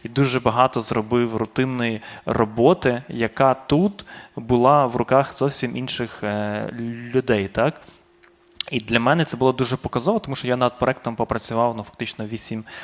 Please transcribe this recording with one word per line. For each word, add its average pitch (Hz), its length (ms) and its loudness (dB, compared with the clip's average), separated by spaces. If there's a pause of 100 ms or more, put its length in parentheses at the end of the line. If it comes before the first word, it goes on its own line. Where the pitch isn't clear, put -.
і 117 60 -12
дуже 127 300 2
багато 123 420 2
зробив 113 540 -2
рутинної 117 680 -2 (240)
роботи, 120 840 2
яка 123 440 2
тут 180 520 0 (300)
була 127 500 4
в 120 100 -2
руках - 420 2
зовсім 131 400 -2
інших, 123 460 -6
е, 104 460 -4 (460)
людей, 107 320 2
так? 120 340 0 (880)
І 123 80 -2
для 110 200 0
мене 147 260 4
це - 120 -6
було 131 140 4
дуже 127 260 -2
показово, 170 420 -2
тому 135 160 -6
що - 120 -6
я 123 80 2
над 123 240 0
проектом 123 360 -2
попрацював, 113 600 -2
ну, 104 60 -8
фактично - 420 -10
вісім 110 380 -8 (200)